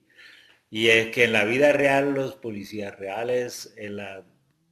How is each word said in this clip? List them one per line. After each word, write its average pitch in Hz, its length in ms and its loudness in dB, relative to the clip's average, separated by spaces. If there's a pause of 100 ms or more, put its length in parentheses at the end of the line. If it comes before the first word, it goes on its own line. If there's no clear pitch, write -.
(720)
y 110 180 2
es 113 200 6
que 123 160 2
en 113 80 2
la 107 120 2
vida 135 280 4
real 139 420 2
los 135 220 -6
policías 101 640 -10
reales, 117 800 -6
eh, 107 140 -12
la, 98 340 -12 (480)